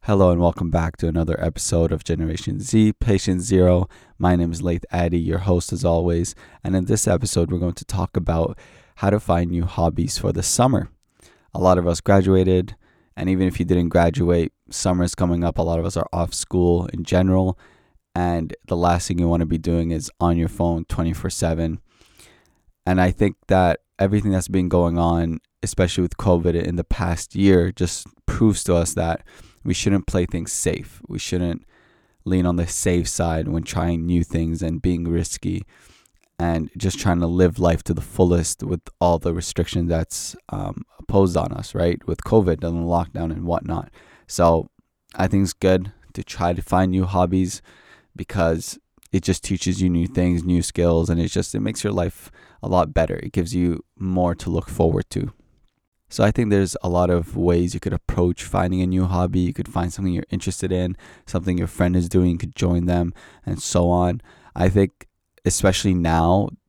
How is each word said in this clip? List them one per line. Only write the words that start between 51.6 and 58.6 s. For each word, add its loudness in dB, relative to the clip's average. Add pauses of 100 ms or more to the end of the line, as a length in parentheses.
makes -6
your -2
life -6 (320)
a -8
lot 2
better. 0
It -10
gives -4
you -2 (120)
more 0
to -8
look -4
forward 0
to. -6 (760)
So -2
I 4
think 0
there's 2
a -4
lot 2
of 0
ways 2
you -8
could -4
approach -2
finding -2